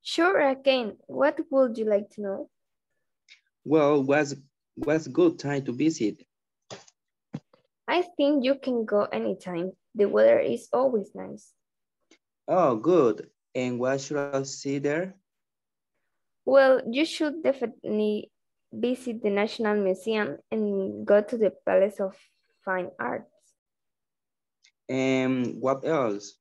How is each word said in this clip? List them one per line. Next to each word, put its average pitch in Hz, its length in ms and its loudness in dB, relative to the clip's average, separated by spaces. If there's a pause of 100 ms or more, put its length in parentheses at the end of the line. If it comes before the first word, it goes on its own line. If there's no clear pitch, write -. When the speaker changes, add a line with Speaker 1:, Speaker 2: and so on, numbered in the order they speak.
Speaker 1:
Sure, 349 380 2
I 269 120 2
can. 262 420 0 (100)
What 277 320 0 (100)
would 262 280 2
you 220 80 -4
like 202 260 0
to 208 100 -14
know? 202 280 -8 (1120)
Speaker 2:
Well, 143 400 4
what's, 139 320 0 (400)
what's 156 320 -2
good 170 320 2
time 139 260 -4
to 127 60 -6
visit? 127 540 -2 (1600)
Speaker 1:
I 339 160 0 (140)
think 285 260 2
you 269 120 2
can 247 300 -4
go 208 200 0
anytime. 185 680 -6 (240)
The 214 100 4
weather 220 340 4
is - 340 -4
always 247 420 0
nice. 196 380 -16 (920)
Speaker 2:
Oh, 156 280 4
good. 131 540 2 (260)
And 127 240 -2
what 135 220 0
should 147 160 -6
I 139 260 -2
see 139 360 -6
there? 160 360 -2 (1300)
Speaker 1:
Well, 262 440 6
you 277 160 0
should 311 360 -4
definitely 214 880 -4 (440)
visit 240 500 -4
the 208 60 0
National 208 460 0
Museum 208 600 -2 (140)
and 208 540 -4
go 208 160 6
to 220 160 -6
the 202 160 2 (120)
Palace 196 360 2
of 190 160 -6 (480)
Fine 185 340 -4
Arts. 240 320 -8 (1600)
Speaker 2:
And 131 720 -2
what 135 240 -2
else? 123 560 -2